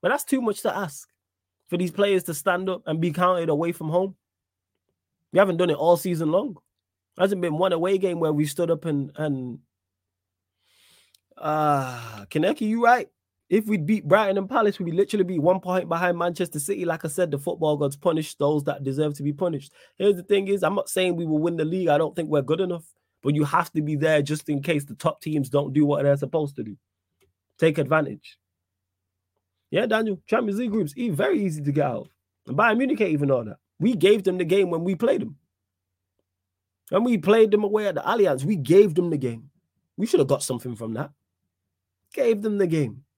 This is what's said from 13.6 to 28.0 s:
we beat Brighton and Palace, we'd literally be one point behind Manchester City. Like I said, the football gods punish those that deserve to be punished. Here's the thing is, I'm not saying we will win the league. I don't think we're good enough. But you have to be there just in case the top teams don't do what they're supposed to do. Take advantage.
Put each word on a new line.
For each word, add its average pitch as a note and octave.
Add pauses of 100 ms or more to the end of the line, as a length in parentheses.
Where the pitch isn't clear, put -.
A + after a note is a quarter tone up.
we G#3
beat G3
Brighton G3
and G3
Palace, A3
we'd E3+
literally G3
be F3+
one F3+
point F3+
behind E3+
Manchester F3
City. F3
Like E3
I -
said, F3
the C#3+
football D3+
gods C#3+
punish D#3+
those D3
that C#3+
deserve D3
to C#3+
be D3
punished. C#3+ (240)
Here's G3+
the F3+
thing G3
is, G3
I'm G3+
not G3
saying F3+
we E3+
will D#3
win E3+
the D#3+
league. E3+
I D3
don't C#3+
think D#3
we're D3+
good D#3
enough. F3 (380)
But D3
you D3+
have E3
to D#3
be D3+
there D3+
just D3
in C#3+
case D3
the A#2+
top -
teams D3+
don't C#3+
do D3+
what C#3+
they're C#3+
supposed C#3+
to B2+
do. G#2 (800)
Take D#3+
advantage. D3 (1300)